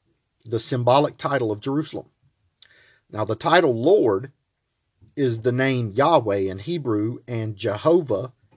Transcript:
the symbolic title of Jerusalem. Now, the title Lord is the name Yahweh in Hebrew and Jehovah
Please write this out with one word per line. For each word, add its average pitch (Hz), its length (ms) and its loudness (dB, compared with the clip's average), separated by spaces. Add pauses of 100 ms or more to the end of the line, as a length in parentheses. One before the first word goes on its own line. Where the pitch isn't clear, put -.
(460)
the 113 140 -4
symbolic 131 580 2
title 135 340 -2
of 104 80 -6
Jerusalem. 143 480 -6 (1040)
Now, 107 140 -4
the 107 100 -2
title 160 400 4
Lord 127 560 2 (840)
is 120 260 -2
the 123 100 0
name 127 400 0
Yahweh 120 460 2
in 95 220 -4
Hebrew 120 680 -4
and 110 300 -6
Jehovah 117 760 0 (260)